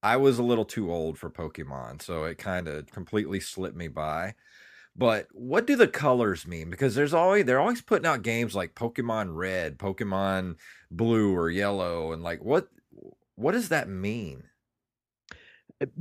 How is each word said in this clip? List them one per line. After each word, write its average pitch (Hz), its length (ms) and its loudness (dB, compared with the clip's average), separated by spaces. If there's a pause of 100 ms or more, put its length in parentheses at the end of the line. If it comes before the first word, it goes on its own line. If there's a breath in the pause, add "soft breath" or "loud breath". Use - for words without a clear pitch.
I 113 140 4
was 135 200 6
a 123 60 0
little 117 220 4
too 95 260 -4
old 80 260 -2
for 85 120 -10
Pokemon, 71 720 -10
so 82 240 -6
it 82 140 -6
kinda 85 520 -6
completely 101 480 -2
slipped 92 380 -8
me 85 100 -8
by. 78 480 -6 (640 soft breath)
But 113 360 2
what 151 340 -2
do 285 80 4
the 240 140 6
colors 123 580 2
mean? 82 220 -8
Because 113 260 0
there's 143 180 2
always, 185 320 6
they're 127 140 4
always 233 220 2
putting - 240 0
out 143 180 2
games 113 320 0
like 90 200 -4
Pokemon 117 600 -4
Red, 87 420 -4
Pokemon 95 760 -2 (340 soft breath)
Blue 110 460 4
or 82 140 2
Yellow, 87 640 -2
and, 82 100 -8
like, 85 200 -6
what, 156 260 2 (680)
what 226 160 0
does 226 180 0
that 156 200 0
mean? 95 540 -6 (1600 soft breath)